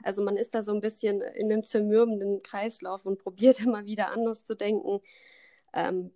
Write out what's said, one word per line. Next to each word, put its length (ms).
Also 200
man 140
ist 180
da 80
so 100
ein 80
bisschen 400
in 300
einem 120
zermürbenden 800
Kreislauf 640
und 140
probiert 400
<laughs> 20
immer 240
wieder 260
anders 340
zu 100
denken, 460
ähm, 420